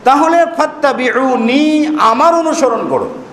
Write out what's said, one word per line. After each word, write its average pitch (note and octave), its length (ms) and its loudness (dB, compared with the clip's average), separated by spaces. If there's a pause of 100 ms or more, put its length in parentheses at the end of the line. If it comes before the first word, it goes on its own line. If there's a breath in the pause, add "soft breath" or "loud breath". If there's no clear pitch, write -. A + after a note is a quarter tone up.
তাহলে D#4+ 420 4 (120)
ফাত্তাবিউনি, C4+ 1300 0 (120)
আমার B3+ 360 2
অনুসরণ C4+ 540 -2
করো। A2 200 -2 (240)